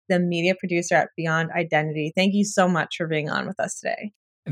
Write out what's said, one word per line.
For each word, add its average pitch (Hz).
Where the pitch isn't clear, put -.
the 185
media 175
producer 175
at -
Beyond 160
Identity. 156
Thank 190
you 202
so 190
much 165
for 175
being 151
on -
with 190
us -
today. -